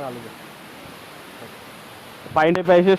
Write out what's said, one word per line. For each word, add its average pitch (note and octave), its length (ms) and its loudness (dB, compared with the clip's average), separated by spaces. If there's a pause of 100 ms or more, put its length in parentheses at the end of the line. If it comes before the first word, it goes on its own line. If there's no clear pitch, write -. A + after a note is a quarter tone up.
కాలేదు. A#2+ 260 -14 (2000)
పైన E3+ 340 0
పైసి F3+ 280 4